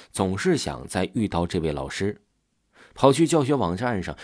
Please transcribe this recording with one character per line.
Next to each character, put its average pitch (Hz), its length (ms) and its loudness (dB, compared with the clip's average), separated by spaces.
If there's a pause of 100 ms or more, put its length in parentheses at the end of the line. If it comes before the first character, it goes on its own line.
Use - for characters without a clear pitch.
(120)
总 95 260 0
是 180 180 2
想 69 320 -6
再 92 260 -2
遇 110 140 0
到 87 180 0
这 87 140 -4
位 78 140 -2
老 67 160 -8
师。 - 320 -6 (720)
跑 135 180 6
去 151 160 4
教 151 160 2
学 135 100 0
网 92 220 0
站 113 260 -2
上 82 220 -8